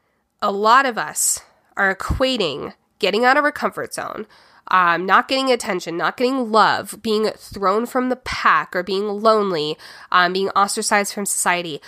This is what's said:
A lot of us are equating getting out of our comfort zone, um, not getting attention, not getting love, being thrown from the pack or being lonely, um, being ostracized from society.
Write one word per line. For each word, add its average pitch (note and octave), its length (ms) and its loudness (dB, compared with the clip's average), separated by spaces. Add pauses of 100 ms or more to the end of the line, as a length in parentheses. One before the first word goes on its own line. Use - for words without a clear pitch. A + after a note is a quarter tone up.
(440)
A G#3 80 0
lot A3 340 2
of A#3+ 120 -4
us - 420 -4 (380)
are G3 180 0
equating G3+ 760 -2 (260)
getting G3+ 240 0
out B3+ 140 4
of D4 80 2
our D4 60 0
comfort F#3+ 420 -8
zone, - 340 -10 (400)
um, F3 380 2
not G3 240 4
getting C4+ 200 2
attention, F#3 460 -2
not E3 220 -2
getting B3+ 340 0
love, F#3+ 500 2
being G#3+ 280 0
thrown G3 560 -2
from B3+ 240 -2
the B3 80 -2
pack - 580 0
or F3+ 80 -2
being G3 240 -4
lonely, G3+ 680 2 (340)
um, F3+ 220 4
being G3 160 -2
ostracized G3+ 640 0
from G3+ 120 -6
society. F3 640 -2